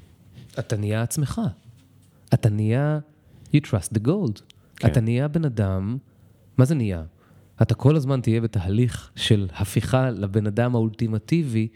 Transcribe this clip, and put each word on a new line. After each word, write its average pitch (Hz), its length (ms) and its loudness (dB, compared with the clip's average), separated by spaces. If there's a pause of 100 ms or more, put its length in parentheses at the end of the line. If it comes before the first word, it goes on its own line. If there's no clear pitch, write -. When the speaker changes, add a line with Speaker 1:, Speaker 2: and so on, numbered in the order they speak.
(580)
Speaker 1:
אתה 123 180 -4
נהיה 104 260 -2
עצמך. 143 380 -4 (920)
אתה - 160 2
נהיה... 117 480 0 (560)
You 147 60 4
trust 107 380 -2
the 107 80 -2
gold. 151 340 0 (360)
Speaker 2:
כן. - 120 0
Speaker 1:
אתה - 120 4
נהיה 120 280 0
בן 160 160 -2
אדם... 104 540 -2 (600)
מה 127 60 6
זה 139 100 2
נהיה? 101 280 -2 (600)
אתה 113 120 4
כל 151 220 4
הזמן 135 240 0
תהיה 113 200 0
בתהליך 110 760 -2
של 101 360 2
הפיכה 127 580 0
לבן 101 360 -2
אדם 117 280 0
האולטימטיבי 113 1000 0